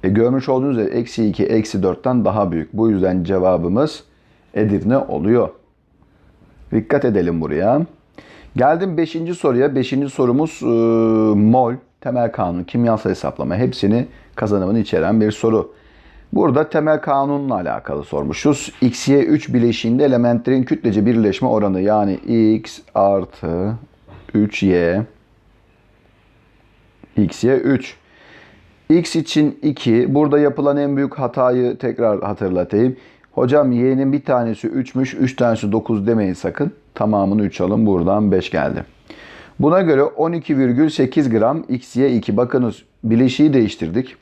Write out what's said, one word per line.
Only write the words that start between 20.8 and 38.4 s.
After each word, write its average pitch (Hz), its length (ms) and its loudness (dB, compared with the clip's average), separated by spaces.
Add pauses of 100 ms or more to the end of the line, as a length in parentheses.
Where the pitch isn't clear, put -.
birleşme 113 420 2
oranı 101 340 0
yani 101 320 0 (420)
X - 240 -10 (160)
artı 98 800 0 (600)
üç 104 300 0
Y, 90 420 2 (2000)
X 101 260 -2
Y 127 140 2
üç. 131 380 -2 (960)
X 170 260 2
için 151 460 0
iki. 127 540 0
Burada 147 240 2
yapılan 143 380 2
en 143 200 -2
büyük 139 220 -4
hatayı 127 580 0
tekrar 113 440 0
hatırlatayım. 101 720 0 (360)
Hocam 131 400 2
Y'nin 131 420 0
bir 143 120 -4
tanesi 117 420 -2
üçmüş, 127 460 -4
üç 127 220 -2
tanesi 113 360 0
dokuz 107 360 0
demeyin 107 260 0
sakın. 143 380 -4 (220)
Tamamını 104 500 0
üç 98 180 -4
alın. 107 240 0
Buradan 98 460 2
beş 90 180 0